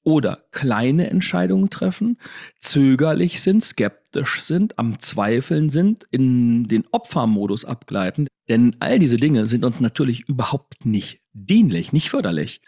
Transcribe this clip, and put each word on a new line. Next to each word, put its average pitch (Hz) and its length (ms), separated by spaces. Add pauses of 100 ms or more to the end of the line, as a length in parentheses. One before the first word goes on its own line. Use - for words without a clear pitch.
oder 139 480
kleine 131 580
Entscheidungen 185 640
treffen, 208 480 (400)
zögerlich 147 840
sind, 202 200
skeptisch - 800
sind, 185 360
am 113 220
Zweifeln 135 720
sind, 185 400
in 123 560
den 110 240
Opfermodus 110 760
abgleiten. 117 600 (220)
Denn 117 320
all 247 180
diese 120 200
Dinge 123 280
sind 117 180
uns 120 160
natürlich 120 480
überhaupt - 560
nicht 107 360 (120)
dienlich, 104 600
nicht 156 180
förderlich. 85 580